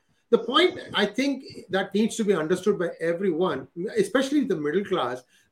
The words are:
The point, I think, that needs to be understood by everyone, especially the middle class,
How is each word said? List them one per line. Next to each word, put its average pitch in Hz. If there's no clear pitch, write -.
The 233
point, 302
I 202
think, 269
that 190
needs 214
to 226
be 196
understood 175
by 170
everyone, 170
especially 269
the 185
middle 151
class, 131